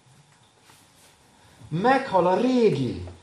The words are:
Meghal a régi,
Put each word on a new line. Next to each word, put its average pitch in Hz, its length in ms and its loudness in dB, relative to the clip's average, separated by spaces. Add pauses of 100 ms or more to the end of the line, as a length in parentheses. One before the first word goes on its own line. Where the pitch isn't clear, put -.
(1700)
Meghal 190 580 0
a 185 140 2
régi, 156 640 0 (180)